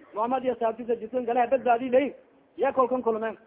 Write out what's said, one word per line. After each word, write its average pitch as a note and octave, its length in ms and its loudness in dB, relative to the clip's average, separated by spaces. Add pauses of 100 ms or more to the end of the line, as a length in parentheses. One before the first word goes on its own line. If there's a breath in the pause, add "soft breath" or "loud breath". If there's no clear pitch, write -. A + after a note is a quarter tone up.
(140)
Muhammad A#3+ 300 -2
iyo B3 160 0
sahabtiisa A3+ 360 -2
jidkan A3+ 300 -4
galaya A#3+ 220 0
badbaadi B3 420 2
leeyihin. B3+ 240 4 (440)
Ya C4+ 140 0
kolkan B3+ 300 2
kulmeen. A3 460 -2